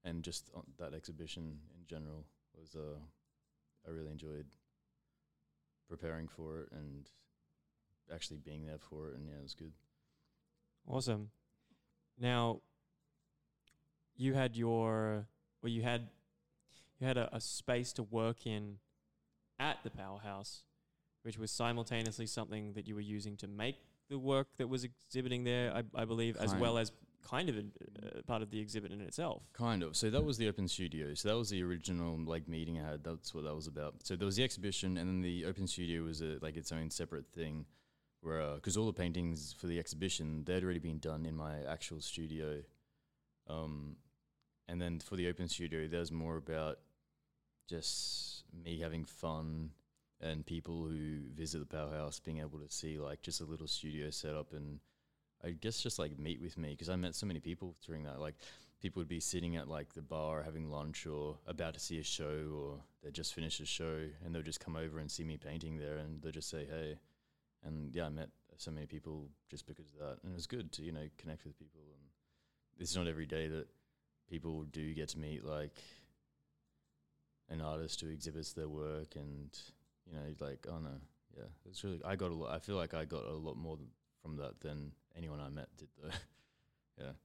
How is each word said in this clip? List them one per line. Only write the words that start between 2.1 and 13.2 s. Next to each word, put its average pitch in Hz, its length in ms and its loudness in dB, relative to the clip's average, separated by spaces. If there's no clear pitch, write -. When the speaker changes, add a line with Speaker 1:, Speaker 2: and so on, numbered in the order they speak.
Speaker 1:
was, 80 160 -20
uh, 76 240 -6
I 82 40 -10
really 80 200 -4
enjoyed 76 360 -6
preparing 80 400 -2
for 80 320 -6
it - 120 -8
and 71 360 -10
actually 80 260 -6
being 76 280 -6
there 76 120 -6
for 76 300 -8
it, 69 80 -6
and 73 100 -8
yeah, 73 120 -8
it 71 40 -10
was 69 120 -10
good. 78 180 -10
Speaker 2:
Awesome. 113 440 2
Now, 120 420 6